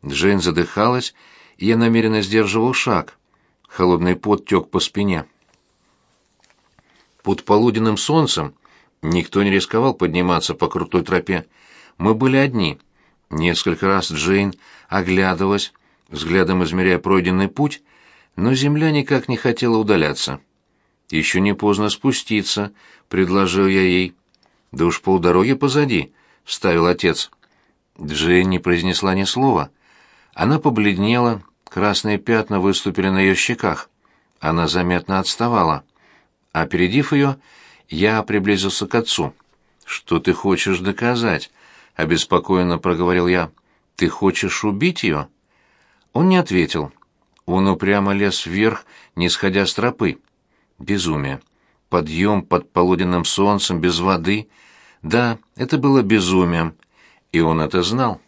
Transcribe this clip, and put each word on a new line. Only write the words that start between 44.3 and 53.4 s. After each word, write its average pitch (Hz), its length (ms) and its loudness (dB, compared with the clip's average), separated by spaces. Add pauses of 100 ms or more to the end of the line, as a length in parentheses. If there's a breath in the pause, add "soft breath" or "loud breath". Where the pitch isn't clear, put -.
убить 110 380 -2
её?» 76 240 -2 (840)
Он 165 160 2
не 185 80 4
ответил. 85 560 0 (580)
Он 95 160 2
упрямо 98 460 0
лез 98 340 -2
вверх, 107 400 -2 (300 soft breath)
не 87 120 0
сходя 95 380 0
с - 80 -4
тропы. 107 440 -2 (600)
Безумие. 80 600 -4 (480)
Подъём 87 540 0
под 85 280 -4
полуденным 90 540 0
солнцем, 98 560 0